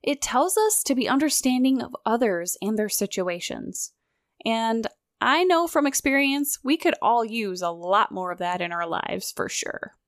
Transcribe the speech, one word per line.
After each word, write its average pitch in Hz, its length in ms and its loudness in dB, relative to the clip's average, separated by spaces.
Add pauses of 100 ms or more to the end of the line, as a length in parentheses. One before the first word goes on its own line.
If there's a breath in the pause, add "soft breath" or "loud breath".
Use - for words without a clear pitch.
It 277 180 -2
tells 285 340 0
us 427 280 2
to 269 120 0
be 247 140 0
understanding 262 720 2
of - 140 -10 (100)
others 214 560 0
and 208 160 0
their 208 120 0
situations. - 1040 -4 (520)
And 226 400 0 (340)
I 277 260 2
know 339 220 4
from 294 200 2
experience, 277 760 2
we 285 140 2
could - 240 2
all 233 240 2
use 208 360 -4
a 170 100 -2
lot 180 400 2
more 185 200 -4
of 175 80 -8
that 180 220 -2
in 170 100 -4
our 170 140 -4
lives - 460 -4
for - 180 -4
sure. - 440 -6 (140)